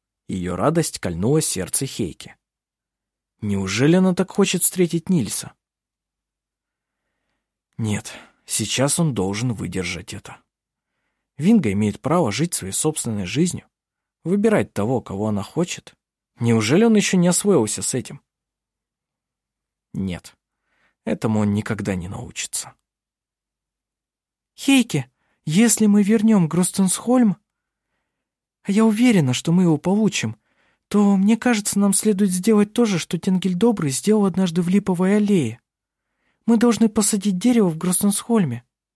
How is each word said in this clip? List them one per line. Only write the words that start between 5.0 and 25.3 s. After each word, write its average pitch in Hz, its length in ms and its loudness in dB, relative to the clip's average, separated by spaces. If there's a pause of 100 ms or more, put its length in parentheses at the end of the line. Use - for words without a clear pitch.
Нильса? - 440 -2 (2250)
Нет, 107 360 -6 (320)
сейчас 127 540 -2
он 156 140 0
должен 104 400 -4
выдержать 90 600 -8
это. - 280 -18 (960)
Винга 170 340 2
имеет 104 300 -2
право 143 300 0
жить 143 220 -4
своей 92 200 -8
собственной 110 520 -4
жизнью, 139 400 -4 (580)
выбирать 202 500 0
того, 107 280 -2
кого 98 260 -6
она 101 160 -4
хочет. - 500 -8 (460)
Неужели 117 440 2
он 226 120 4
еще 196 220 2
не 175 100 4
освоился 170 540 0
с - 120 -6
этим? 127 280 -8 (1700)
Нет, 92 420 -8 (720)
этому 110 340 -2
он 104 140 0
никогда 104 420 -4
не 87 120 -8
научится. - 640 -12 (1800)
«Хейке, 233 540 0 (360)